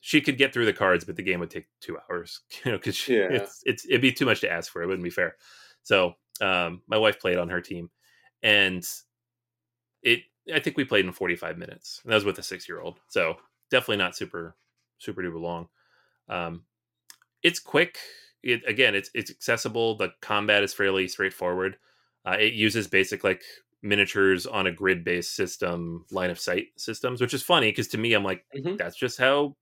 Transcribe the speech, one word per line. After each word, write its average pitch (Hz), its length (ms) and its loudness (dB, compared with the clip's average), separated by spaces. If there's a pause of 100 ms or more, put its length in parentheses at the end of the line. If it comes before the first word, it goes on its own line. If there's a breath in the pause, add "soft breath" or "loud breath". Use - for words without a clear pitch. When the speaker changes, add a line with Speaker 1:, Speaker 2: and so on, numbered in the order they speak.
Speaker 1:
She - 200 4
could 139 180 0
get 135 140 4
through 117 140 2
the 104 80 4
cards, 90 300 4
but 87 120 -10
the 95 60 -8
game 90 180 -2
would 85 100 -6
take - 180 -14 (120)
two 80 180 -12
hours, - 440 -10 (100)
<laughs> - 120 -18
you 123 80 0
know, 98 60 -2
'cause 98 180 -4
she, 127 200 0
Speaker 2:
Yeah. 98 160 4
Speaker 1:
it's, 104 320 -4
it's, 117 220 -2
it'd 127 160 4
be 127 100 4
too 135 140 0
much 110 160 2
to 101 80 -2
ask 85 220 -6
for. 85 100 -6
It 87 40 -2
wouldn't 90 180 -2
be 87 60 -4
fair. 87 260 -2 (460 loud breath)
So, 92 320 2 (280)
um, 90 440 0
my 110 120 0
wife 110 200 4
played 90 200 0
on 87 100 -2
her 87 140 -2
team, 85 280 -10 (520 soft breath)
and 98 440 4 (1160)
it, 117 220 2 (280)
I 156 80 0
think 143 160 -4
we 143 80 0
played 104 200 2
in 90 80 -4
forty-five 85 460 -4
minutes, - 460 -16
and 117 80 -2
that 110 40 6
was 101 80 4
with 101 140 -2
a 98 40 -14
six-year-old. 87 680 -12
So 85 280 0 (340)
definitely 120 260 2
not 90 200 -2
super, 85 400 -10 (420)
super 92 240 -10
duper 82 180 -6
long. 85 280 -8 (600)
Um, 85 360 -8 (800)
it's 170 160 2
quick. - 400 -2 (440 loud breath)
It, 120 240 0
again, 113 280 4
it's, 98 200 -2
it's 110 160 -6
accessible. 113 680 -2
The 95 240 -4
combat 104 420 2
is 98 120 -2
fairly 95 340 2
straightforward. 95 680 -2 (460)
Uh, 95 140 -2
it 107 160 4
uses 107 340 0
basic, 95 360 0
like, 95 180 0 (400)
miniatures 98 640 2
on 98 200 -2
a 90 60 0
grid-based 90 600 0
system, 87 760 -4
line 92 200 -2
of 85 100 -8
sight 95 360 -4
systems, 123 440 -6
which 123 140 0
is 131 80 -4
funny 123 300 4
'cause - 160 -2
to 120 100 -4
me, 113 160 2
I'm 101 100 4
like, 95 200 -2 (100)
Speaker 2:
Mm-hmm. 160 220 -4
Speaker 1:
"That's 175 200 -6
just - 220 -4
how 143 440 4